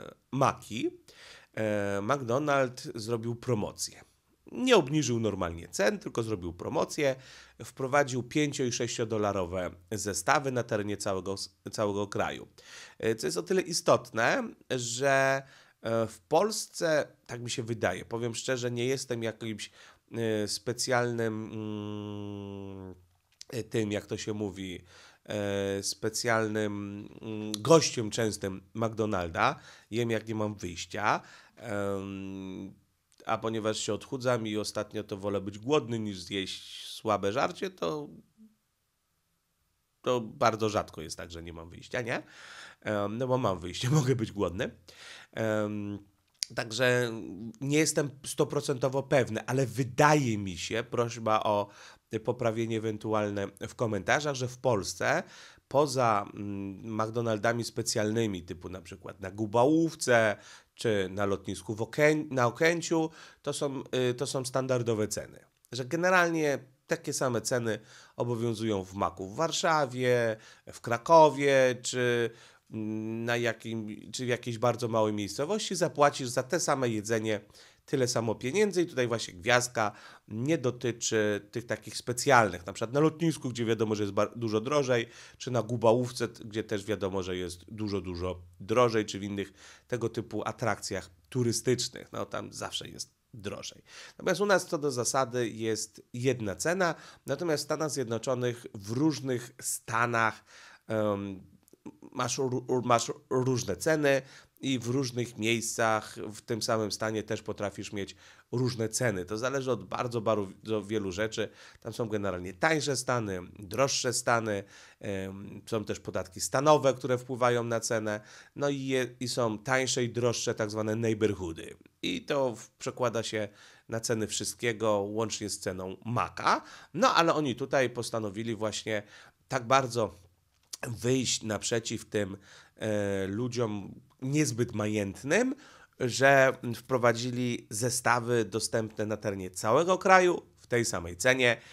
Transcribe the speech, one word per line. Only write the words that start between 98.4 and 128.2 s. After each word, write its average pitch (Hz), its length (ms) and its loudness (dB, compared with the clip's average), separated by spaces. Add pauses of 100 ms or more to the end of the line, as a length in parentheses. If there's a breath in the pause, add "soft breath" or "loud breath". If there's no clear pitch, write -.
w 101 180 -12
różnych 127 720 0
stanach, 113 840 0 (420 loud breath)
em, 101 640 -2 (580)
masz 123 280 -2
ró-, 127 460 0
masz 120 260 4 (180)
różne 123 460 0
ceny 143 460 4 (400 loud breath)
i 131 180 0
w 117 80 -6
różnych 123 500 -2
miejscach 110 800 0 (180)
w - 80 -16
tym 113 200 -2
samym 110 300 0
stanie 110 320 -2
też 107 180 -4
potrafisz 101 520 -6
mieć 98 220 -6 (360 loud breath)
różne 120 380 0
ceny. 101 360 0
To 104 120 -6
zależy 131 340 -2
od 98 160 -4
bardzo, 120 340 -4
bardzo 104 600 0
wielu 101 280 -2
rzeczy. 107 380 -2 (300 loud breath)
Tam 113 140 -10
są 113 160 -4
generalnie 98 440 -4
tańsze 143 440 2
stany, 117 420 0 (200)
droższe 120 540 0
stany, 110 500 0 (360 loud breath)
em, 98 640 -8
są 107 200 -2
też 104 140 -4
podatki 95 420 -8
stanowe, 135 520 6
które 127 240 0
wpływają 120 460 2
na 117 160 0
cenę, 107 420 -2 (340 loud breath)
no 143 140 0
i 139 160 -2
je-, 127 340 0
i 123 80 -4
są 117 320 0
tańsze 131 440 2
i 117 60 0
droższe 117 460 0
tak 107 160 -2
zwane 107 240 0
neighborhoody. 101 800 0 (240)
I - 240 -4
to 131 300 0
w-, - 140 -16
przekłada 117 540 -2
się 107 240 -4 (420 loud breath)
na 113 100 -4
ceny 110 280 0
wszystkiego, 107 720 0
łącznie 104 500 -2
z - 100 -6
ceną 92 460 -6
maka. 120 560 0 (320 loud breath)
No 220 220 4
ale 165 180 6
oni 143 220 0
tutaj 135 340 0
postanowili 113 640 -4